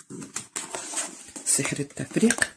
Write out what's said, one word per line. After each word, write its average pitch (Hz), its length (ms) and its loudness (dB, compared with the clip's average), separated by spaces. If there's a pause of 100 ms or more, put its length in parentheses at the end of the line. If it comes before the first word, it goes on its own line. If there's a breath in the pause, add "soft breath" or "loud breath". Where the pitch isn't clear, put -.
(1500)
سحر - 340 2
التفريق - 760 4